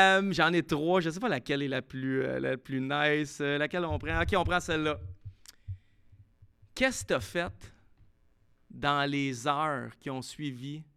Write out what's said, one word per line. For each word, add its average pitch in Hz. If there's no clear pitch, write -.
Euh, 196
j'en 165
ai 170
trois. 165
Je 165
sais 170
pas 240
laquelle 143
est 143
la 131
plus, 131
euh, 131
la 131
plus 131
nice. 147
Euh, 143
laquelle 151
on 156
prend ? 165
OK, 170
on 175
prend 175
celle-là. 156
Qu'est-ce 254
que -
t'as 151
fait -
dans 143
les 139
heures 143
qui -
ont 131
suivi 143